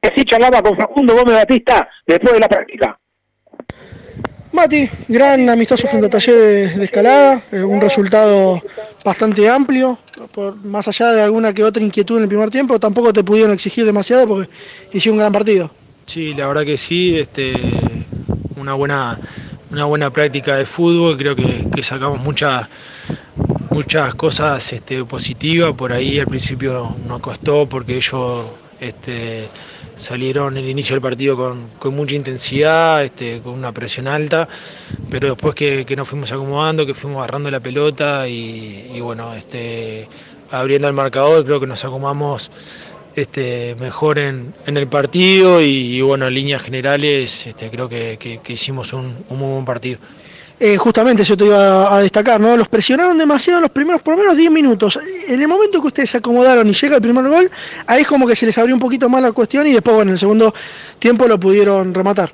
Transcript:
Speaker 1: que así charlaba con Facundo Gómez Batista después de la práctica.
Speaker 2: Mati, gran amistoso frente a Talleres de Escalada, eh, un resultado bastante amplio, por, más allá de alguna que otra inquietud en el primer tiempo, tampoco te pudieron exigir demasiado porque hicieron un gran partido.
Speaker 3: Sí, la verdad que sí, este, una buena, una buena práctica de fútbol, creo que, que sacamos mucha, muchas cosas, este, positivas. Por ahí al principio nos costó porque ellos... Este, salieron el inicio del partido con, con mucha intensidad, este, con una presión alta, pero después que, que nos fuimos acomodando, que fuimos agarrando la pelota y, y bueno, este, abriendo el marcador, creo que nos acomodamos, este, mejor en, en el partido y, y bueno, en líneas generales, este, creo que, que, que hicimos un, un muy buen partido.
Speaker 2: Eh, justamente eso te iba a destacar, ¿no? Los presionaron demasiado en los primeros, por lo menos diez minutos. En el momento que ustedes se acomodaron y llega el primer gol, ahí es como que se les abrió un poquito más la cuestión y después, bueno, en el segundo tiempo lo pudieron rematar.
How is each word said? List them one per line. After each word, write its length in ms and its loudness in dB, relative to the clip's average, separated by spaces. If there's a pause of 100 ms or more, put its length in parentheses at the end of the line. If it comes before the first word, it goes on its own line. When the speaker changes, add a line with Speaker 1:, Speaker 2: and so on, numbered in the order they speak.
Speaker 1:
que 60 2
así 160 2
charlaba 380 4
con 120 4
Facundo 400 2
Gómez 200 6
Batista 520 4 (200)
después 260 4
de 60 6
la 100 4
práctica. 500 -2 (1500)
Speaker 2:
Mati, 380 2 (180)
gran 400 4
amistoso 400 2
frente 200 2
a 20 2
Talleres 640 4
de 100 -2
Escalada, 540 4 (120)
eh, 100 -4
un 180 0
resultado 840 2 (420)
bastante 420 2
amplio, 520 2 (320)
por, 240 -8 (100)
más 220 -6
allá 240 2
de 100 4
alguna 320 2
que 100 0
otra 200 2
inquietud 340 0
en 60 2
el 60 0
primer 200 0
tiempo, 300 0
tampoco 340 2
te 100 2
pudieron 280 4
exigir 340 -2
demasiado 420 2
porque 220 -4 (420)
hicieron 260 0
un 20 2
gran 140 2
partido. 360 0 (380)
Speaker 3:
Sí, 260 -8
la 140 -4
verdad 160 -2
que 160 -4
sí, 400 0
este, 340 -6 (1000)
una 180 -8
buena, 460 -4 (500)
una 160 -6
buena 240 -2
práctica 460 -2
de 100 -2
fútbol, 500 0
creo 200 -4
que, 360 -2
que 120 -4
sacamos 380 -4
mucha, 460 -2 (1000)
muchas 460 -2
cosas, 580 -2
este, 320 -8
positivas. 720 -2
Por 180 -6
ahí 240 -2
al 80 -2
principio 680 -6 (120)
nos 140 -10
costó 480 -2
porque 280 -6
ellos... 500 -6 (320)
Este, 680 -12 (500)
salieron 600 -6
el 100 -8
inicio 280 -6
del 60 -2
partido 360 -2
con, 300 -8 (100)
con 180 -6
mucha 200 -6
intensidad, 880 0
este, 360 -10
con 140 -14
una 180 -10
presión 360 -10
alta, 400 -2 (640)
pero 160 -4
después 260 -4
que, 320 -2
que 100 -6
nos 140 -10
fuimos 220 -10
acomodando, 560 -4
que 80 -6
fuimos 240 -12
agarrando 320 -8
la 80 -6
pelota 680 -4
y, 680 -12
y 40 -12
bueno, 360 -12
este, 720 -12 (420)
abriendo 380 -2
el 80 -2
marcador, 500 2
creo 140 0
que 80 -6
nos 180 -10
acomodamos, 640 -8 (680)
este, 640 -8
mejor 380 -2
en, 380 -8 (100)
en 120 -4
el 100 -2
partido 720 4
y, 360 0
y 40 -2
bueno, 260 0
en 60 -4
líneas 300 -4
generales, 840 -2
este, 240 -16
creo 180 -8
que, 320 -10
que, 200 -14
que 140 -14
hicimos 400 -8
un, 360 -12
un 80 -10
muy 140 -6
buen 140 -6
partido. 340 -8 (640)
Speaker 2:
Eh, 140 4
justamente 460 4
eso 120 4
te 100 4
iba 460 6
a 120 4
destacar, 360 2
¿no? 160 4
Los 140 2
presionaron 480 2
demasiado 400 2
en 60 2
los 80 0
primeros, 320 0
por 100 0
lo 80 2
menos 160 4
diez 140 4
minutos. 480 2 (280)
En 140 0
el 60 2
momento 340 2
que 60 -2
ustedes 240 -2
se 60 -2
acomodaron 520 4
y 40 2
llega 240 2
el 40 4
primer 260 2
gol, 220 4 (380)
ahí 140 4
es 60 2
como 200 2
que 80 4
se 100 0
les 140 0
abrió 160 2
un 40 0
poquito 300 0
más 140 2
la 80 2
cuestión 340 0
y 80 4
después, 220 4
bueno, 160 4
en 20 0
el 60 -2
segundo 340 4 (460)
tiempo 280 4
lo 120 2
pudieron 560 2
rematar. 380 0